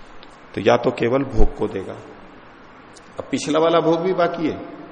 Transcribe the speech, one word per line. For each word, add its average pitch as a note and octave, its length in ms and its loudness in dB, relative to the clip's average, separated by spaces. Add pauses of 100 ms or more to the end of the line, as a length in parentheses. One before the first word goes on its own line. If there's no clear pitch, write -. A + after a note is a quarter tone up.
(560)
तो G#2 60 -4
या G#2+ 160 4
तो B2+ 140 -2
केवल B2+ 320 -2
भोग A#2 320 6
को G#2+ 120 -4
देगा। G2 260 -8 (1300)
अब - 120 -14
पिछला D3 280 -2
वाला E3 200 4
भोग D#3+ 200 2
भी F#3 140 -2
बाकी E3+ 340 0
है। A2 120 -4 (320)